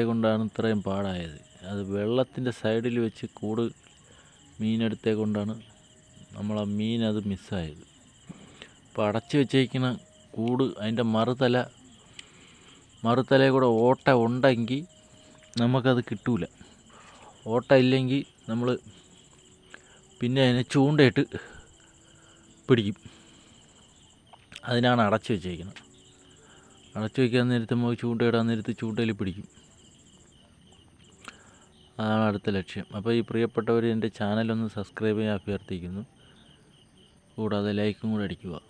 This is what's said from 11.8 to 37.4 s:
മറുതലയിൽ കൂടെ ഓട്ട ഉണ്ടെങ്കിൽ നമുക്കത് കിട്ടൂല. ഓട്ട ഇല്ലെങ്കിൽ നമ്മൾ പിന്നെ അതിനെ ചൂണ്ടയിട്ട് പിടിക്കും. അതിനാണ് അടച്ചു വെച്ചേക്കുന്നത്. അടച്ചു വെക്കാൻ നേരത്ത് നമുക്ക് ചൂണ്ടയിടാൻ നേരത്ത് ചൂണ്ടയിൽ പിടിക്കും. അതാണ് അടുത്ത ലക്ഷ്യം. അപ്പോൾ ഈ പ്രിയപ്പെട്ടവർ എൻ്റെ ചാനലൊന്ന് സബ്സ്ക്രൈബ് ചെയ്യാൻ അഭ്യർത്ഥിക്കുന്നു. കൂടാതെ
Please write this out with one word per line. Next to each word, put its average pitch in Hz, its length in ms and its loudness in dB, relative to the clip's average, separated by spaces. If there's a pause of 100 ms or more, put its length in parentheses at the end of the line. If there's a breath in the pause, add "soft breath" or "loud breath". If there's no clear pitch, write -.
മറുതലയിൽ 131 500 4
കൂടെ 131 120 4 (180)
ഓട്ട 131 220 2 (160)
ഉണ്ടെങ്കിൽ 123 580 0 (800 loud breath)
നമുക്കത് 123 380 4 (100)
കിട്ടൂല. 107 340 -2 (1120 loud breath)
ഓട്ട 123 160 0 (140)
ഇല്ലെങ്കിൽ 131 380 2 (280)
നമ്മൾ 120 180 -2 (1500 loud breath)
പിന്നെ 127 240 0
അതിനെ 123 180 4 (120)
ചൂണ്ടയിട്ട് 143 480 6 (1500 loud breath)
പിടിക്കും. 113 280 2 (1700 loud breath)
അതിനാണ് 120 380 2
അടച്ചു 107 260 0
വെച്ചേക്കുന്നത്. 90 480 -8 (1160 loud breath)
അടച്ചു 107 260 -4
വെക്കാൻ 123 280 2
നേരത്ത് 120 260 0
നമുക്ക് 120 260 0
ചൂണ്ടയിടാൻ 117 480 2
നേരത്ത് 113 300 -4
ചൂണ്ടയിൽ 113 400 -2
പിടിക്കും. 95 260 -8 (2500 loud breath)
അതാണ് 110 300 0
അടുത്ത 101 280 -4
ലക്ഷ്യം. 95 300 -8 (100)
അപ്പോൾ 104 220 -4
ഈ - 100 0
പ്രിയപ്പെട്ടവർ 113 560 0 (100)
എൻ്റെ 113 140 -2 (100)
ചാനലൊന്ന് 113 580 -2
സബ്സ്ക്രൈബ് 107 440 -4
ചെയ്യാൻ 107 180 0
അഭ്യർത്ഥിക്കുന്നു. 95 640 -8 (1300 soft breath)
കൂടാതെ 104 440 -2